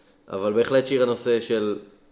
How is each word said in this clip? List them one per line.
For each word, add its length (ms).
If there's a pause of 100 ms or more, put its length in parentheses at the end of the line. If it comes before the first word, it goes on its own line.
(280)
אבל 240
בהחלט 340
שיר 160
הנושא 380
של 380 (340)